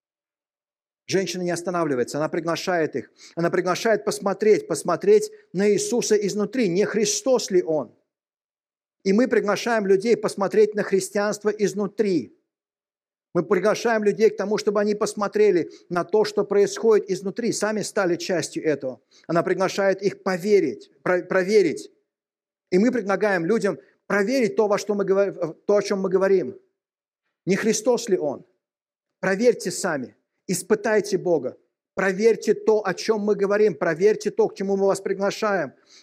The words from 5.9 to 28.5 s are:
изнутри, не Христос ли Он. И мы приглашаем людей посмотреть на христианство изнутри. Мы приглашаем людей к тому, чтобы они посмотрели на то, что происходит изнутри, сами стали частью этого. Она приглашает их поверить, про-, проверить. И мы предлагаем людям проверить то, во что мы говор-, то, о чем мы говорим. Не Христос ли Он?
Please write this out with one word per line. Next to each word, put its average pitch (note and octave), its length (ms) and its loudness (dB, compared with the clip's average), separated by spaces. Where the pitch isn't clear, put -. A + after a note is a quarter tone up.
изнутри, G#3 520 -2
не F3 160 0
Христос A3+ 640 0
ли F3+ 140 2
Он. D3+ 320 -4
И G3 100 2
мы A#3+ 140 4
приглашаем G#3 580 0
людей G3 320 4
посмотреть G3+ 560 2
на G3+ 80 -2
христианство G3+ 680 -2
изнутри. G3 880 -2
Мы F3 80 0
приглашаем G#3 600 0
людей G#3 280 2
к - 60 -12
тому, G3+ 200 -2
чтобы G#3 240 0
они G#3 140 0
посмотрели G3+ 760 0
на E3+ 140 -2
то, G#3+ 220 2
что G#3 180 -2
происходит G3+ 680 2
изнутри, F#3+ 400 -4
сами G#3 320 -4
стали F3+ 320 0
частью D#3+ 480 -6
этого. C3+ 360 -2
Она E3 160 2
приглашает F#3+ 580 0
их - 220 -4
поверить, F#3 680 0
про-, F3+ 180 0
проверить. F#3 680 0
И F3+ 80 4
мы A#3 120 4
предлагаем G3 540 0
людям F#3 320 0
проверить G3+ 480 0
то, G#3+ 120 2
во G3+ 120 2
что G#3 160 -4
мы G3 100 -2
говор-, F#3 480 0
то, G#3 100 4
о G3 60 2
чем G3+ 160 -2
мы F#3+ 100 -2
говорим. F#3+ 500 2
Не F#3 120 2
Христос A3 520 0
ли F#3 80 2
Он? D3 260 -6